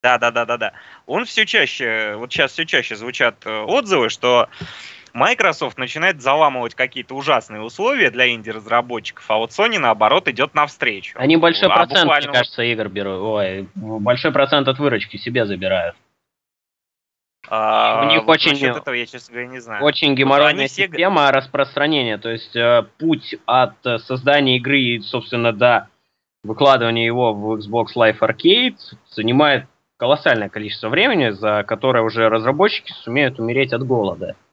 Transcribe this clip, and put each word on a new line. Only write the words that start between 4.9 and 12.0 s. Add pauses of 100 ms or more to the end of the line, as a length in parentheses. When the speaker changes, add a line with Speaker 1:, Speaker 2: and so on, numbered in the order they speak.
Speaker 1:
Microsoft
начинает
заламывать
какие-то
ужасные
условия
для
инди-разработчиков,
а
вот
Sony,
наоборот,
идёт
навстречу.
Speaker 2:
Они
большой
Speaker 1:
А
Speaker 2:
процент,